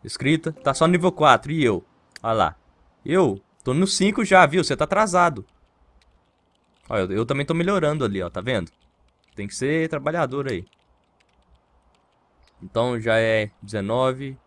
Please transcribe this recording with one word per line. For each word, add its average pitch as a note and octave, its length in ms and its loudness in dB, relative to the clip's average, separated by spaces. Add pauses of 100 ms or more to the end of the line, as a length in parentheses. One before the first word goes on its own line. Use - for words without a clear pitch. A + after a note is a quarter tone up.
Escrita, D#3 480 -2
tá C#3 220 -4
só D#3+ 120 2
nível F3 260 2
quatro, C#3+ 400 4
e D#3+ 120 0
eu? G2+ 200 2 (380)
Olha A2+ 120 -2
lá. F2+ 220 2 (500)
Eu C#3 360 0 (220)
tô B2+ 100 -2
no F3+ 140 2
cinco G3 380 0
já, F#3 200 8
viu? D#3 180 0
Você C#3 120 -2
tá - 80 -2
atrasado. F3 600 0 (1400)
Ó, A2+ 80 -2
eu, F#2 140 0
eu A2 140 0
também C#3 200 -2
tô E3 80 -2
melhorando E3 500 0
ali, G2 180 -2
ó, E2+ 80 -6
tá F#2 120 -8
vendo? G#2+ 280 -4 (640)
Tem G2+ 140 -10
que - 80 -14
ser D#3+ 320 -2
trabalhador C#3+ 600 -4
aí. F#2+ 160 -6 (2000)
Então A#2 380 -2
já A2+ 180 2
é A2 340 0 (100)
dezenove. B2+ 840 -4